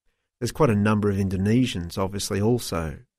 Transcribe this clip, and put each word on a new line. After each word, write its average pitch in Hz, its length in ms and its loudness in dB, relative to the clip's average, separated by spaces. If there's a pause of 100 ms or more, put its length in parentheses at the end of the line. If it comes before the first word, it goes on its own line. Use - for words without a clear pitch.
(400)
There's 120 120 -4
quite 147 180 2
a 104 60 2
number 104 320 2
of 98 80 0
Indonesians, 98 800 0
obviously, 98 440 -4
also, 98 580 -2 (200)